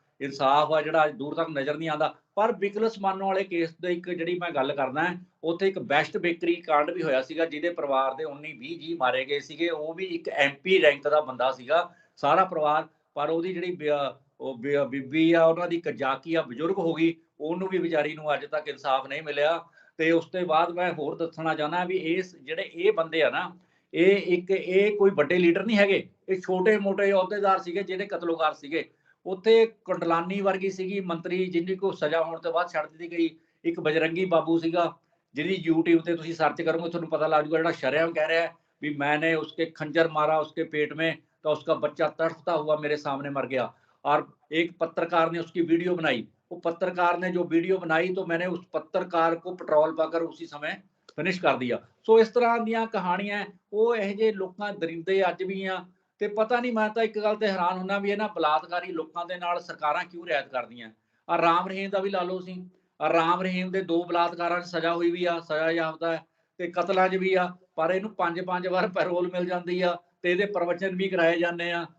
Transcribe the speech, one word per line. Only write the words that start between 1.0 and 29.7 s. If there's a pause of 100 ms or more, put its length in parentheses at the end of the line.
ਅੱਜ
ਦੂਰ
ਤੱਕ
ਨਜ਼ਰ
ਨਹੀਂ
ਆਉਂਦਾ। (200)
ਪਰ
ਵਿਕਲਸ
ਮਾਨੋ
ਵਾਲੇ
ਕੇਸ
ਦੇ
ਇੱਕ
ਜਿਹੜੀ
ਮੈਂ
ਗੱਲ
ਕਰਦਾ, (360)
ਉੱਥੇ
ਇੱਕ
ਬੈਸਟ
ਬੇਕਰੀ
ਕਾਂਡ
ਵੀ
ਹੋਇਆ
ਸੀਗਾ,
ਜਿਹਦੇ
ਪਰਿਵਾਰ
ਦੇ
ਉੱਨੀ
ਵੀਹ
ਜੀਅ
ਮਾਰੇ
ਗਏ
ਸੀਗੇ।
ਉਹ
ਵੀ
ਇੱਕ
ਐਮ (120)
ਪੀ
ਰੈਂਕ
ਦਾ
ਬੰਦਾ
ਸੀਗਾ, (240)
ਸਾਰਾ
ਪਰਿਵਾਰ, (260)
ਪਰ
ਉਹਦੀ
ਜਿਹੜੀ
ਬੀ-, (260)
ਉਹ
ਬੀ-,
ਬੀਬੀ
ਆ,
ਉਹਨਾਂ
ਦੀ
ਇੱਕ
ਜਾਕੀ
ਆ,
ਬਜ਼ੁਰਗ
ਹੋ
ਗਈ, (240)
ਉਹਨੂੰ
ਵੀ
ਵਿਚਾਰੀ
ਨੂੰ
ਅੱਜ
ਤੱਕ
ਇਨਸਾਫ
ਨਹੀਂ
ਮਿਲਿਆ। (320)
ਤੇ
ਉਸ
ਤੋਂ
ਬਾਅਦ
ਮੈਂ
ਹੋਰ
ਦੱਸਣਾ
ਚਾਹੁੰਦਾ
ਵੀ
ਇਸ
ਜਿਹੜੇ
ਇਹ
ਬੰਦੇ
ਆ
ਨਾ, (360)
ਇਹ
ਇੱਕ,
ਇਹ
ਕੋਈ
ਵੱਡੇ
ਲੀਡਰ
ਨਹੀਂ
ਹੈਗੇ, (200)
ਇਹ
ਛੋਟੇ-ਮੋਟੇ
ਅਹੁਦੇਦਾਰ
ਸੀਗੇ
ਜਿਹੜੇ
ਕਤਲੋਗਾਰ
ਸੀਗੇ। (360)
ਉੱਥੇ (200)